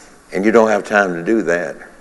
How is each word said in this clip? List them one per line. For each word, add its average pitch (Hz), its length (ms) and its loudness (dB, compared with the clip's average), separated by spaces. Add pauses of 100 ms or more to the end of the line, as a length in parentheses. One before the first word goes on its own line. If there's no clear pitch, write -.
(320)
And 92 120 -4
you 107 80 2
don't 110 160 4
have 104 160 -2
time 101 300 0
to 85 80 -8
do 107 200 0
that. 85 340 -4 (240)